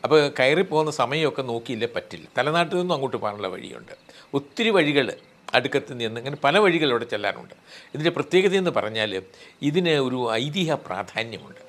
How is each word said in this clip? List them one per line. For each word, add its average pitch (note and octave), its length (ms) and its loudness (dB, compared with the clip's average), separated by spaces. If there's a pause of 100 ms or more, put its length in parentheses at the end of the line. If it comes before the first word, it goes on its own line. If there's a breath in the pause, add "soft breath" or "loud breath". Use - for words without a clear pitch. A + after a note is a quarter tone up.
അപ്പോൾ C#3+ 160 6 (200)
കയറി D3+ 320 4
പോകുന്ന D#3 200 2 (100)
സമയമൊക്കെ C#3 500 0
നോക്കിയില്ലേ A#2 440 -4
പറ്റില്ല. E2+ 320 -10 (100)
തലനാട്ടിൽ D#3 440 0
നിന്നും F3+ 160 0
അങ്ങോട്ട് C3 200 -4
പോകാനുള്ള G#2 380 -6
വഴിയുണ്ട്. - 400 -14 (440 loud breath)
ഒത്തിരി A3 400 0
വഴികൾ C#3+ 280 4 (500)
അടുക്കത്ത് C3+ 420 0
നിന്ന് A2+ 220 -4
ഇങ്ങനെ C#3 240 -8
പല D3 180 4
വഴികൾ D#3 300 2
അവിടെ A#2 180 -2
ചെല്ലാനുണ്ട്. - 440 -6 (380 loud breath)
ഇതിൻ്റെ D3+ 240 0
പ്രത്യേകതയെന്ന് F#3+ 600 2
പറഞ്ഞാൽ G#2+ 340 -2 (580 loud breath)
ഇതിന് E3+ 240 2 (140)
ഒരു B2+ 120 -2 (240)
ഐതിഹ്യ D#3 320 0 (100)
പ്രാധാന്യമുണ്ട്. G2 840 -8